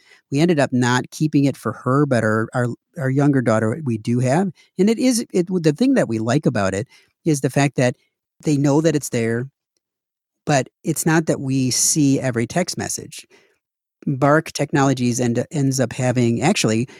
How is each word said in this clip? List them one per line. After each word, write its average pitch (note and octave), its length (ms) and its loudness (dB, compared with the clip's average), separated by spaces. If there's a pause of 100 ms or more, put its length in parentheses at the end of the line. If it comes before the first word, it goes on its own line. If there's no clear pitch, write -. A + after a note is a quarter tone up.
(320)
We C#3 80 0
ended E3+ 200 2
up C3 120 2
not B2 380 0
keeping D3 360 0
it C3+ 120 -2
for A2+ 140 -6
her, C3+ 340 0
but B2 180 0
our, A2 300 0
our, B2 140 0 (320)
our C3 100 -2
younger C#3 320 2
daughter, A#2 420 0
we A#2 140 -4
do A#2+ 220 -2
have. D3 320 0 (260)
And A#3+ 100 2
it A3 120 0
is, B3 340 0
it, F3 140 0
the E3 260 0
thing C4 220 2
that E3+ 120 2
we A2+ 120 -2
like A2 260 0
about G2+ 300 0
it G#2+ 120 -4 (380)
is D3 160 0
the C#3+ 80 -2
fact C#3 280 0
that B2+ 180 0 (480)
they D3+ 120 0
know C#3+ 260 2
that D#3 140 2
it's C3 140 -4
there, A#2 400 -4 (960)
but C3+ 240 0 (140)
it's - 240 -4
not D#3+ 180 2
that D3+ 140 -2
we C3 320 -2
see C#3 480 2
every A#2+ 260 -2
text - 320 -4
message. - 480 -10 (800)
Bark C#3+ 480 2
Technologies C3+ 680 0
end, A#2+ 320 0
ends C3+ 280 -2
up B2 120 -2
having A#2+ 500 0
actually, A#2+ 460 0 (120)